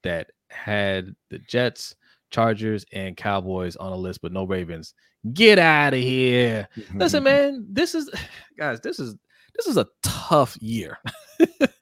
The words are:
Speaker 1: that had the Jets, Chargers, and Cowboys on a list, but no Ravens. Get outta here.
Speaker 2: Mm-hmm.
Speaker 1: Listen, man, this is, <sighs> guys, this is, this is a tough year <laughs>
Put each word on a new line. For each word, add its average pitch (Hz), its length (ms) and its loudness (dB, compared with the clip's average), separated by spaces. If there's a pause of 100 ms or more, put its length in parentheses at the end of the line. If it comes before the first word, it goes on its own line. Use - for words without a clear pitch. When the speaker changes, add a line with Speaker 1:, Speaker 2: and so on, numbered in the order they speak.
Speaker 1:
that 85 280 -6 (180)
had 98 640 -4 (140)
the - 120 -14
Jets, - 540 -4 (360)
Chargers, 110 600 0
and 95 260 -10
Cowboys 92 580 -4
on 95 160 -10
a 92 40 -8
list, 92 260 -8
but 87 100 -10
no 95 120 -4
Ravens. 87 500 -8 (400)
Get 214 240 8
outta 147 400 4
here. 123 800 2
Speaker 2:
Mm-hmm. 98 220 -10
Speaker 1:
Listen, 302 240 2
man, 277 460 2
this 262 260 -2
is, 311 160 -4 (240)
<sighs> - 240 -20
guys, 135 220 -4
this - 180 -8
is, 120 160 -8 (400)
this 453 120 -6
is 285 100 2
a 120 100 4 (160)
tough - 600 2
year 110 360 -6 (400)
<laughs> - 0 - (440)